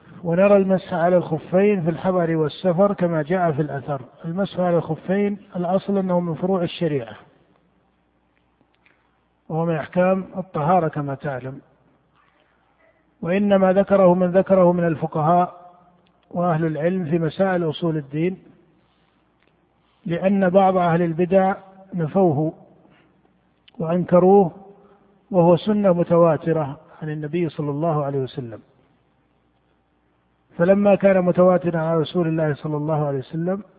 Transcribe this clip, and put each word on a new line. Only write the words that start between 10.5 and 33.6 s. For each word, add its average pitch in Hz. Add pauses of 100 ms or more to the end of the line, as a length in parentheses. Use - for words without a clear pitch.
كما 143
تعلم، 131 (1600)
وإنما 190
ذكره 196
من 180
ذكره 185
من 175
الفقهاء 160 (680)
وأهل 170
العلم 165
في 165
مسائل 175
أصول 156
الدين، 156 (1700)
لأن 185
بعض 190
أهل 175
البدع 180 (380)
نفوه 160 (1300)
وأنكروه، 180 (800)
وهو 175
سنة 202
متواترة 160 (220)
عن 156
النبي 151
صلى 147
الله 151
عليه 139
وسلم، 120 (2000)
فلما 196
كان 190
متواترا 180
عن 165
رسول 165
الله 160
صلى 151
الله 147
عليه 139
وسلم 170 (160)